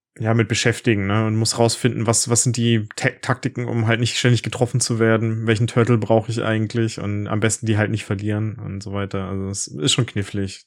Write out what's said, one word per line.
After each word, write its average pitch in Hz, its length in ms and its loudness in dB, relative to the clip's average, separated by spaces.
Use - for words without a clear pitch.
ja, 110 160 0
mit 113 140 4
beschäftigen, 110 580 2
ne? 110 200 2
Und 110 100 0
muss 110 220 0
rausfinden, 113 480 2
was, 113 240 0
was 120 120 2
sind 117 140 0
die 117 400 2
Ta-, 131 140 0
Taktiken, 123 460 -4
um 117 200 0
halt 113 140 4
nicht 117 180 0
ständig 120 240 4
getroffen 117 380 0
zu 117 180 -2
werden? 113 480 2
Welchen 113 200 4
Turtle 117 320 4
brauche 107 320 2
ich 113 120 -4
eigentlich? 110 560 -2
Und 104 300 -4
am 107 120 -2
besten 110 260 0
die 110 100 2
halt 107 140 2
nicht 107 160 -2
verlieren 107 520 -4
und 98 240 -10
so 101 120 -12
weiter. 98 340 -4
Also 95 200 -6
es 98 200 -6
ist 147 240 -2
schon 120 140 2
knifflig 98 600 -6